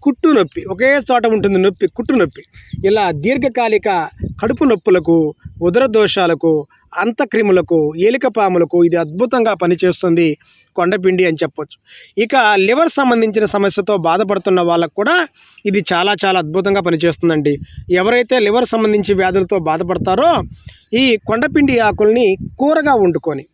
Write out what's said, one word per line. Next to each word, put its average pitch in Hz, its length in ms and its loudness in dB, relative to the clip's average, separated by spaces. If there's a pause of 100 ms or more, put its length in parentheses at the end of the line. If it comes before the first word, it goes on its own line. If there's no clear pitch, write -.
కుట్టు 285 320 0
నొప్పి, 180 240 -2 (120)
ఒకే 233 160 0 (200)
చోట 240 160 2 (100)
ఉంటుంది 196 300 0
నొప్పి, 196 220 0 (100)
కుట్టు 247 240 -4
నొప్పి, 160 220 -4 (460)
ఇలా 208 140 0 (200)
దీర్ఘకాలిక 233 680 -2 (520)
కడుపు 240 300 0
నొప్పులకు, 175 460 2 (500)
ఉదర 202 160 2 (140)
దోషాలకు, 170 560 2 (500)
అంతక్రిములకు, 208 760 0 (280)
ఏలికపాములకు 208 720 0 (100)
ఇది 170 160 0
అద్భుతంగా 220 500 0 (100)
పనిచేస్తుంది 175 640 0 (520)
కొండపిండి 185 520 0
అని 160 120 -4
చెప్పొచ్చు. 151 360 -8 (460)
ఇక 233 120 -2 (320)
లివర్ 294 300 0
సంబంధించిన 226 560 0
సమస్యతో 202 400 -2 (140)
బాధపడుతున్న 190 520 0 (100)
వాళ్ళకు 170 300 0
కూడా 262 160 0 (540)
ఇది 196 100 0 (120)
చాలా 185 220 0 (100)
చాలా 190 200 2
అద్భుతంగా 190 440 -2
పనిచేస్తుందండి. 160 680 0 (480)
ఎవరైతే 233 340 0 (100)
లివర్ 226 280 0
సంబంధించి 208 480 0
వ్యాధులతో 185 360 0 (120)
బాధపడతారో 185 600 0 (720)
ఈ - 20 4 (260)
కొండపిండి 269 460 0 (120)
ఆకుల్ని 214 400 2 (320)
కూరగా 294 420 2
వండుకొని 156 420 -2 (100)